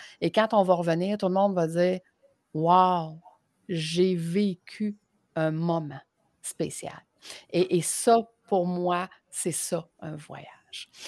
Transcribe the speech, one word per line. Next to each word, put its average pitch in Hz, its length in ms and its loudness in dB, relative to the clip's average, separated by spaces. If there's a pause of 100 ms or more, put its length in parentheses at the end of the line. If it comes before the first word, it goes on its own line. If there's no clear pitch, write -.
(200)
Et 170 120 0
quand 214 220 2
on 202 100 4
va 180 100 8
revenir, 175 440 2
tout 196 100 0
le 185 60 0
monde 196 200 2
va 165 140 2
dire, 180 320 2 (520)
Wow, 165 680 2 (480)
j'ai 175 480 0
vécu 196 800 -4 (400)
un 160 160 0
moment 160 480 -4 (420)
spécial. » - 580 -10 (520)
Et, 180 240 0
et 170 40 0
ça, 233 480 2 (200)
pour 180 180 0
moi, 180 420 -2 (220)
c'est - 220 -6
ça, - 360 -6 (120)
un 156 160 -12
voyage. - 720 -20 (180)